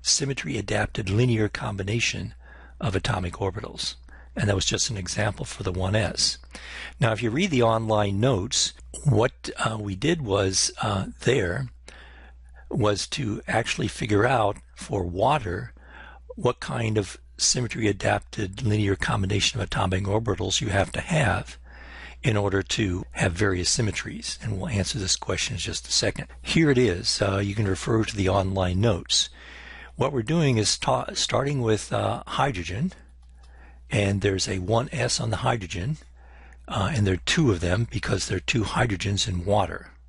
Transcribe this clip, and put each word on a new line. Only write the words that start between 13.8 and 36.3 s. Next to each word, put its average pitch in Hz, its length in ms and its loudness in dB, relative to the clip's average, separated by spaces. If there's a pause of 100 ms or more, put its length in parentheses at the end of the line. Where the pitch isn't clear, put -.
figure 104 360 2
out 110 300 2 (200)
for 101 280 -4
water 104 680 0 (600)
what 123 260 0
kind 113 360 -2
of 98 200 -2 (200)
symmetry-adapted 104 1300 -2
linear 104 320 4
combination 101 640 0
of 95 60 -2
atomic 95 400 0
orbitals 98 560 0
you 113 80 -4
have 95 240 2
to - 80 -4
have 127 560 0 (680)
in 107 140 2
order 98 260 2
to 95 480 -2
have 90 220 0
various 90 360 2
symmetries. - 720 -2
And 107 160 -4
we'll 92 120 -6
answer 101 280 0
this 95 200 0
question - 380 -4
in 87 40 -6
just - 300 -6
a - 20 -4
second. - 360 0 (140)
Here 156 280 4
it 127 80 6
is. 104 440 2
Uh, 98 180 2
you 101 140 0
can 104 140 0
refer 107 380 2
to - 100 -6
the 95 140 2
online 95 500 2
notes. - 500 2 (680)
What 139 160 0
we're 123 80 0
doing 143 360 4
is 104 200 2
ta-, 131 360 0
starting 135 480 0
with, 110 300 2
uh, 107 340 0
hydrogen, 127 680 -2 (960)
and 101 320 2
there's 95 260 0
a 95 120 -2
one 113 340 2
S 123 260 0
on 117 120 -2
the - 60 0
hydrogen, 117 600 -2 (680)